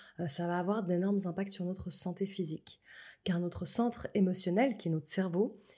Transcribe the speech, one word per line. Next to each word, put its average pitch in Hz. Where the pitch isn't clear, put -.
euh, 165
ça 170
va 175
avoir 202
d'énormes 185
impacts 190
sur 180
notre 185
santé 185
physique. 170
Car 175
notre 175
centre -
émotionnel, 190
qui -
est -
notre 160
cerveau, 190